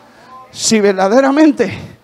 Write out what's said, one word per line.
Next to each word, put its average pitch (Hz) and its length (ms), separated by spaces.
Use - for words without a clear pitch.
Si - 300
verdaderamente 226 1120